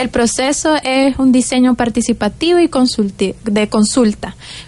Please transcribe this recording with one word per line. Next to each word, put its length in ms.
El 80
proceso 720
es 340
un 140
diseño 420
participativo 880
y 80
consulti-, 680
de 240
consulta. 680